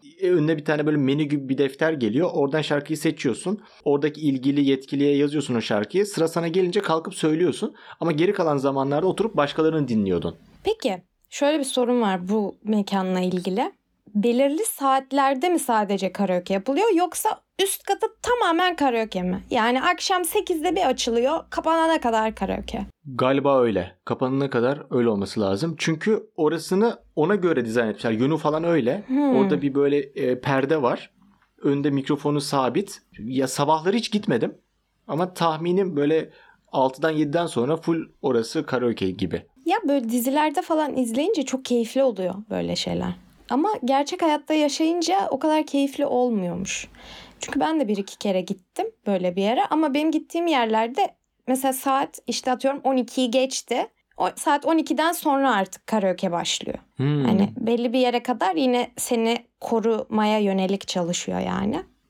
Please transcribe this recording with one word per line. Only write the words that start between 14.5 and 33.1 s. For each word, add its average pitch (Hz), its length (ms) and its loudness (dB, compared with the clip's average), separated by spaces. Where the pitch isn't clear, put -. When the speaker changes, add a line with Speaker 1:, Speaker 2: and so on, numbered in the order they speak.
Speaker 2:
saatlerde 269 840 0
mi 339 100 2
sadece 196 540 0
karaoke 185 420 -2
yapılıyor 285 400 0
yoksa 349 460 0
üst 392 200 -4
katı 392 240 -2
tamamen 359 540 2
karaoke 226 460 0
mi? 185 280 -2
Yani 240 320 2
akşam 359 420 0
sekizde 349 520 -2
bir 381 100 2
açılıyor, 254 540 0
kapanana 320 500 2
kadar 220 340 0
karaoke. 202 520 -6
Speaker 1:
Galiba 135 560 2
öyle. 101 420 0
Kapanana 135 460 -2
kadar 127 400 0
öyle 120 180 2
olması 101 320 -2
lazım. 101 380 0
Çünkü 170 580 0
orasını 165 640 0
ona 165 180 2
göre 165 300 2
dizayn 113 240 0
etmişler. 110 220 -4
Yönü 127 260 2
falan 156 280 -2
öyle. 165 420 2
Speaker 2:
Hmm. 277 300 2
Speaker 1:
Orada 139 260 2
bir 135 120 -2
böyle, 143 240 2
e, 131 420 -2
perde 139 420 0
var. 127 280 -2
Önde 143 280 0
mikrofonu 147 500 0
sabit. 139 600 -2